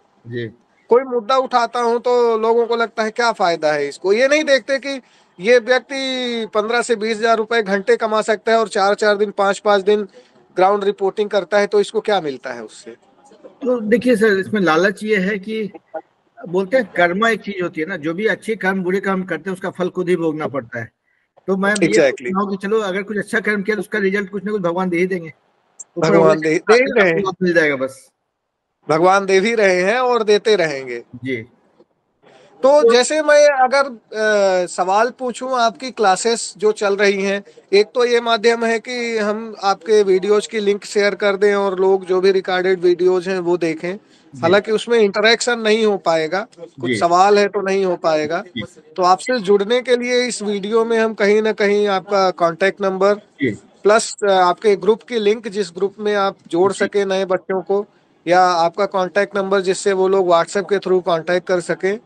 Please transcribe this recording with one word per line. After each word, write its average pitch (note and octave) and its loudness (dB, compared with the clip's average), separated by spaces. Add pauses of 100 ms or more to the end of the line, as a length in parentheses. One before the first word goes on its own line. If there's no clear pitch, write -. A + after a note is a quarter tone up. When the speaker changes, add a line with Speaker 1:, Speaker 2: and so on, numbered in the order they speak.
(280)
Speaker 1:
जी। A#2+ -8 (420)
Speaker 2:
कोई B3 4
मुद्दा B3 -2
उठाता A#3+ -2
हूँ A#3 0
तो A#3+ 0
लोगों A#3 2
को A#3 -2
लगता A3+ -2
है G#3+ -4
क्या A#3 -2
फायदा E3+ 0
है D3 -2
इसको। F#3 -2
ये B3 2
नहीं D4+ 2
देखते C4+ 0
कि C4+ -8 (380)
ये A#3+ 4
व्यक्ति B3+ -4
पन्द्रह A3 -2
से A#3 -2
बीस G#3+ -4
हजार A3+ 0
रुपए A3+ -2
घंटे G3 0
कमा A3 -2
सकता G#3+ -2
है A3+ 4
और A3 -2
चार-चार G3+ 0
दिन, G3+ -2
पांच-पांच G3+ 0
दिन G#3 0 (480)
ground G3 2
reporting G3 -2
करता G3+ 0
है G3+ 0
तो G#3 0
इसको G#3 -2
क्या G3 -2
मिलता C3 -8
है A#2 -14
उससे। - -20 (540)
Speaker 1:
तो B3 -4
देखिए A3+ 2
सर, G3+ 2
इसमें G3+ -4
लालच F3+ 2
ये G#3+ 0
है G3 -2
कि A3 -8 (760)
बोलते F#3+ -2
हैं B3 0 (120)
कर्मा F3+ 2
एक A3 -2
चीज G3 -8
होती E3+ -6
है D#3 -6
ना, F#3+ -8
जो D#3 -6
भी G3+ -4
अच्छे G#3+ -4
कर्म F#3+ -4
बुरे F#3 -2
कर्म F#3+ -4
करते F3 -8
हैं F#3 -6
उसका F3+ -8
फल F3+ -6
खुद F3 -6
ही F3+ 2
भोगना D#3 -4
पड़ता A#2+ -10
है। A2+ -14 (560)
तो F#3+ 0
मैं G3 0
ये G3+ 0
Speaker 2:
Exactly। D3 4
Speaker 1:
सोचता F#3+ -4
हूँ G3+ -4
कि G3 -8
चलो A3 0
अगर G3 -4
कुछ G3+ -8
अच्छा G3+ -4
कर्म G3+ -2
किया G#3 -2
तो G#3 -6
उसका G#3+ -6
result G3 -2
कुछ F#3+ -8
ना G#3+ -6
कुछ G#3+ -4
भगवान F3 -2
दे E3+ -2
ही F3+ 2
देंगे। F3 -6 (640)
ऊपर D#3+ 0
Speaker 2:
भगवान E3 6
Speaker 1:
वाले D#3 2
Speaker 2:
दे, D#3 0
Speaker 1:
के G#3+ 4
Speaker 2:
दे B3 4
ही B3 0
रहे F#3 4
हैं। F#3 -2 (100)
Speaker 1:
मिल F3 2
जाएगा D3+ 2
बस। C3 -8 (800)
Speaker 2:
भगवान F#3 4
दे F#3+ 4
भी A3+ 0
रहे F#3+ 2
हैं G#3+ 0
और B3 0
देते G#3 2
रहेंगे। C3+ -4 (200)
Speaker 1:
जी। B2+ -6 (1300)
Speaker 2:
तो D4 6
Speaker 1:
तो A#3 6
Speaker 2:
जैसे C4+ 2
मैं D4 6
अगर, C4+ 2
अ, G#3 0
सवाल G3 0
पूछूं B3+ -6
आपकी A#3 -2
क्लासेस G#3 0
जो G#3 0
चल G3+ -2
रही G3+ 2
हैं, G3 -4 (300)
एक G#3 4
तो A#3+ 2
ये A#3+ 2
माध्यम A#3 0
है A3+ 0
कि A#3 -6
हम G#3+ -4
आपके G3+ 2
videos G3 2
की A3+ -6
link G3+ -2
share G3+ 0
कर G3+ 0
दें G3+ 2
और G3 -2
लोग F#3+ 2
जो F#3 0
भी F#3+ 4
recorded F#3 0
videos F3+ 2
हैं F#3+ -4
वो F3 0
देखें। E3 -4
Speaker 1:
जी। - -20
Speaker 2:
हालांकि F#3 2
उसमें A3+ 0
interaction A3 2
नहीं A3 2
हो G#3 0
पाएगा, E3 -2 (340)
कुछ - -2
Speaker 1:
जी। A2+ 0
Speaker 2:
सवाल F3+ 4
है G3+ 4
तो G3 -4
नहीं F#3+ 0
हो F3 0
पाएगा। D#3+ -2
Speaker 1:
जी। A2+ -10 (320)
Speaker 2:
तो F#3+ -2
आपसे F#3 2
जुड़ने G3+ 2
के B3 0
लिए B3 0
इस A3+ -8
वीडियो G#3 -2
में A3+ 0
हम A3+ 0
कहीं G#3 2
ना G#3+ -2
कहीं G#3 0
आपका F#3+ 0
contact F3+ -2
number G3 0
Speaker 1:
जी। - -6 (340)
Speaker 2:
प्लस, G#3+ 2
अ, G3+ 2
आपके F#3 2
group F#3 0
की A#3+ -6
link G#3+ 0
जिस F#3+ -6
group F#3+ -6
में G#3 -2
आप G3 -2 (100)
जोड़ F#3+ 2
Speaker 1:
जी। G3+ -2
Speaker 2:
सके G3+ -2
नए F#3+ -2
बच्चों F#3 -4
को, G3+ -4 (420)
या F3 4
आपका F3 2
contact G3 -2
number G3 0
जिससे F#3+ -2
वो F#3+ 0
लोग F#3+ 2
WhatsApp F3 2
के G3 -2
through F#3 0
contact F3 -2
कर F#3 0
सकें F#3+ -4